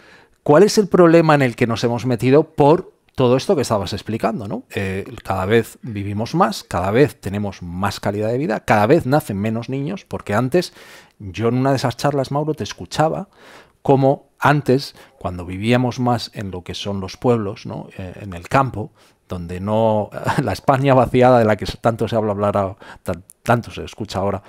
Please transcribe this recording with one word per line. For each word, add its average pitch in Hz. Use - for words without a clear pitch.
cuál 156
es 214
el 208
problema 165
en 143
el 123
que 131
nos 117
hemos 120
metido 127
por 156
todo 127
esto 160
que 139
estabas 101
explicando, 110
¿no? 208
Eh, 190
cada 95
vez 110
vivimos 104
más, 196
cada 90
vez 202
tenemos 101
más 90
calidad 107
de 123
vida, 175
cada 104
vez 156
nacen 127
menos 113
niños, 139
porque -
antes, 131
yo 101
en 123
una 131
de 135
esas 123
charlas, 143
Mauro, 151
te 156
escuchaba 160
cómo 135
antes, 139
cuando 90
vivíamos 113
más 120
en 101
lo 90
que 92
son 101
los 95
pueblos, 113
¿no? 104
Eh, 92
en 98
el 90
campo, 127
donde 90
no, 107
<laughs> -
la 110
España 135
vaciada 123
de 117
la 107
que 98
tanto 113
se 113
habla 107
hablar 101
a-, 98
tan-, 87
tanto 113
se 80
escucha -
ahora, 98